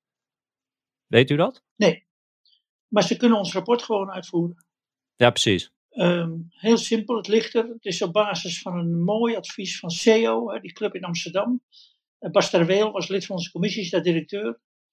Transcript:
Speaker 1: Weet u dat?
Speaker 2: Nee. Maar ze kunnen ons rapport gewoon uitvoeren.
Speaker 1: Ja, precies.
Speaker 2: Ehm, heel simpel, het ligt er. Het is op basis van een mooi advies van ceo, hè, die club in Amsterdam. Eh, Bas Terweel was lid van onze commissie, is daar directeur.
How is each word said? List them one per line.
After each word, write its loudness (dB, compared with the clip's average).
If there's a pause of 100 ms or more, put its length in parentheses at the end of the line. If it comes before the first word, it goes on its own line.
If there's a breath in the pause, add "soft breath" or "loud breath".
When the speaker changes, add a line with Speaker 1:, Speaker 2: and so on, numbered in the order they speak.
(1080)
Speaker 1:
Weet 6
u 2
dat? 0 (120)
Speaker 2:
Nee. 2 (800)
Maar 2
ze 0
kunnen 4
ons -4
rapport 0
gewoon -4
uitvoeren. -4 (500)
Speaker 1:
Ja, 6
precies. 0 (180)
Speaker 2:
Ehm, 0 (180)
heel 2
simpel, -2
het -4
ligt 0
er. 0
Het -14
is -4
op -4
basis -2
van -8
een 0
mooi 0
advies -10
van -10
ceo, 2
hè, -6
die -16
club -4
in -10
Amsterdam. -4 (540 soft breath)
Eh, -10
Bas 4
Terweel 2
was -6
lid -4
van -8
onze -8
commissie, -4
is -6
daar 0
directeur. -2 (320)